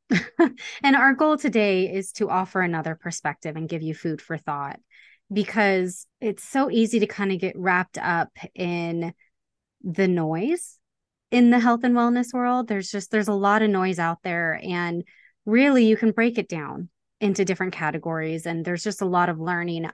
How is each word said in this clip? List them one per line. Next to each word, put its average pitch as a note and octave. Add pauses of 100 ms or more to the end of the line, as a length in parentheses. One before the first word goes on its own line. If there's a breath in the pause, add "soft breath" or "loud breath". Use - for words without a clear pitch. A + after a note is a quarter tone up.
<laughs> -
And C#4
our C4+
goal D4+
today G3+
is F#3+
to G#3
offer F#3
another E3
perspective D#3
and D#3+
give D#3+
you D#3
food D#3
for D#3+
thought, C#3+ (520 soft breath)
because G3 (120)
it's G#3+
so C4+
easy A3+
to G#3
kind G3
of F#3
get F#3
wrapped F#3
up E3+ (240)
in E3+ (720)
the F#3
noise F3 (540)
in A#3+
the A#3+
health A#3
and B3
wellness A#3+
world. B3
There's G3
just, G3+
there's G#3+
a G#3+
lot G3+
of G#3+
noise F#3
out E3+
there, E3+
and F3 (420 soft breath)
really B3+
you A3
can A3+
break A#3
it -
down D#3 (300)
into G3
different F#3
categories. D#3+
And E3
there's F3
just G#3
a F#3+
lot F3
of D#3+
learning E3+